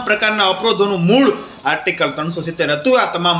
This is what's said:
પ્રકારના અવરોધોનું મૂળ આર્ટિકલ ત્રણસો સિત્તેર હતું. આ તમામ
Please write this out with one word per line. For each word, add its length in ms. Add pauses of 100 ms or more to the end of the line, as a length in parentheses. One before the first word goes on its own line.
પ્રકારના 460
અવરોધોનું 580
મૂળ 200 (360)
આર્ટિકલ 520
ત્રણસો 260
સિત્તેર 280
હતું. 300
આ 120
તમામ 280